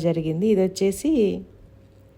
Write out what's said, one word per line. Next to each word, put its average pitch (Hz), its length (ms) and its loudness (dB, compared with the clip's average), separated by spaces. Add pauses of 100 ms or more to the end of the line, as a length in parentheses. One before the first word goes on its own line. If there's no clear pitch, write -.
జరిగింది. 165 460 -2
ఇది 190 160 4
వచ్చేసి 196 420 -2 (1080)